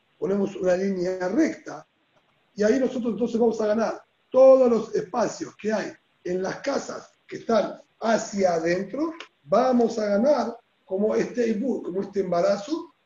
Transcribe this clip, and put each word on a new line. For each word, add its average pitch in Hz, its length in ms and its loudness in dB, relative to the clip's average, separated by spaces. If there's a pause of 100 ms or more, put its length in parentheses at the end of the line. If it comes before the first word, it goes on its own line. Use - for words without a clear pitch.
(220)
ponemos 196 340 -2
una 180 220 0
línea 185 520 -2
recta, 185 580 -4 (680)
y 202 80 -4
ahí 226 180 4
nosotros 240 340 -2
entonces 220 260 -2
vamos 226 200 2
a 214 60 -2
ganar 208 380 -2 (260)
todos 262 400 8
los 226 240 0
espacios - 680 -4
que 214 140 -4
hay 170 180 -4 (320)
en 180 200 -4
las 185 140 -6
casas - 520 -6 (180)
que 160 100 -12
están - 440 -2 (180)
hacia 202 540 0
adentro, 196 600 -2 (280)
vamos 240 560 2
a 214 80 -2
ganar 233 500 2 (300)
como 208 300 -2
este 226 320 -2
ibur, 220 340 -2
como 185 220 -6
este 196 160 -6
embarazo, 196 760 -2 (120)